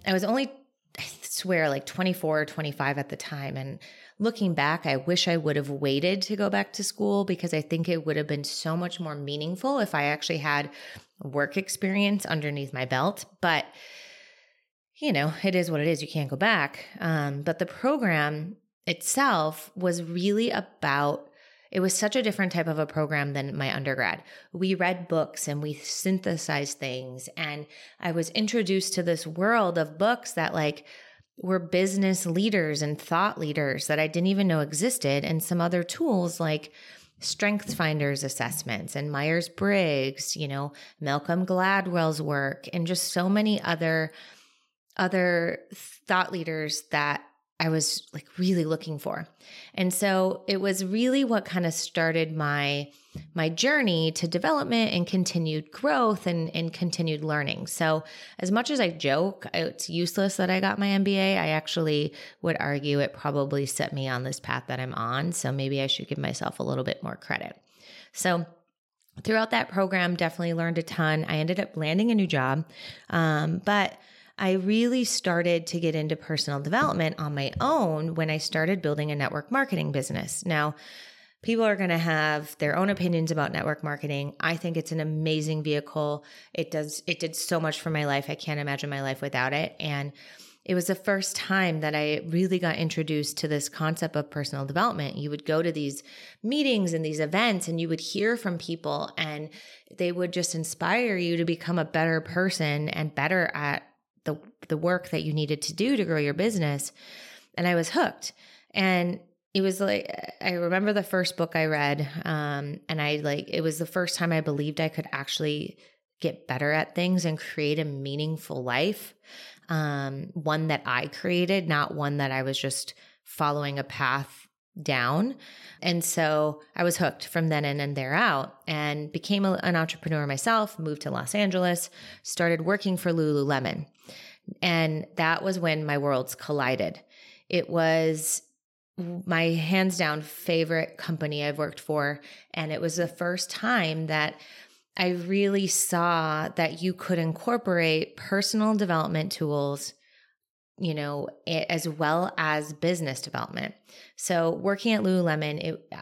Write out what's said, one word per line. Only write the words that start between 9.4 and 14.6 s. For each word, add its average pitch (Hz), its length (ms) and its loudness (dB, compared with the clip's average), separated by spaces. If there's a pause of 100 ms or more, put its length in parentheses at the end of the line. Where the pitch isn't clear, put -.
if 208 160 0
I 147 120 2
actually 151 340 0
had 147 320 0 (500)
work 143 360 -2
experience 202 680 0
underneath 143 480 -4
my 127 120 -2
belt. 135 400 0 (140)
But, 160 260 2 (1300)